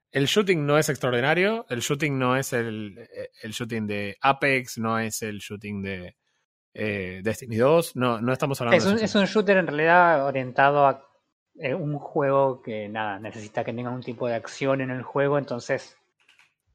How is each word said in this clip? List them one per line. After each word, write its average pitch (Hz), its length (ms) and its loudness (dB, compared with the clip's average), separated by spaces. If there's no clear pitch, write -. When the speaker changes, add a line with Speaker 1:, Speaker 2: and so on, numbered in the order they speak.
Speaker 1:
el 139 160 2
shooting 185 380 2
no 147 140 4
es 156 100 2
extraordinario. 156 800 0
El 120 120 -4
shooting 147 380 -2
no 127 180 2
es - 160 -2
el, 110 560 -6
el 110 100 -10
shooting 113 340 -6
de 101 340 -6
Apex, 135 580 0
no 113 200 -2
es 110 240 -4
el 107 160 -8
shooting 104 440 -10
de, 95 340 -10
eh, 98 500 -6
Destiny 110 340 -4
dos. 156 400 4
No, 123 240 0
no 120 120 0
estamos 135 280 -2
hablando 123 160 2
Speaker 2:
Es - 80 2
Speaker 1:
de 190 60 4
Speaker 2:
un, 208 60 2
Speaker 1:
ese 220 80 0
Speaker 2:
es 196 80 -4
Speaker 1:
shooting. 196 160 2
Speaker 2:
un - 60 -8
shooter 202 220 4
en 180 100 2
realidad 160 580 6
orientado 139 640 4
a, 135 180 2
eh, 143 160 -4
un 147 240 -4
juego 139 640 2
que, 107 260 -8
nada, 107 300 -6
necesita 107 460 -8
que 123 80 -4
tenga 120 180 -6
un 127 120 -6
tipo 123 260 -6
de 117 80 -2
acción 135 440 -2
en 131 100 -4
el 127 120 -6
juego, 143 340 0
entonces, 131 600 -4